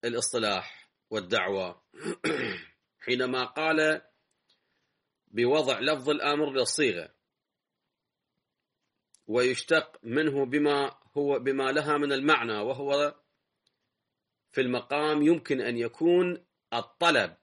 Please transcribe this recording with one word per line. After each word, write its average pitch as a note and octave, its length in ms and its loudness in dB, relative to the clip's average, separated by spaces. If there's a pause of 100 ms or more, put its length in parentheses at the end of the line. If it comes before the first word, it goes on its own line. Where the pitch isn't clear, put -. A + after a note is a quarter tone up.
الاصطلاح A#2 840 -4 (200)
والدعوة F#2+ 720 -2 (560)
<clears throat> - 680 -10
حينما B2+ 400 -2
قال D#3 560 0 (1300)
بوضع B2 520 2
لفظ C#3 300 -2
الأمر D3 420 0
للصيغة A2+ 640 0 (2250)
ويشتق B2+ 760 0
منه C#3 420 0
بما C#3+ 520 0 (200)
هو، C#3+ 220 0
بما C3+ 320 0
لها D3 260 0
من C#3+ 140 0
المعنى، C3+ 420 2
وهو C#3 680 -2 (1300)
في C#3 100 -2
المقام D3 600 0
يمكن D3 400 2
أن A#2 160 -4
يكون F3 680 0 (280)
الطلب. A#2 680 0